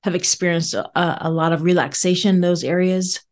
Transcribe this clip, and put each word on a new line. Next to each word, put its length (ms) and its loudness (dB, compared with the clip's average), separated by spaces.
have 100 -2
experienced 580 0
a, 220 -6
a 340 -2
lot 240 0
of 120 -2
relaxation 720 2
in 40 4
those 240 0
areas 560 0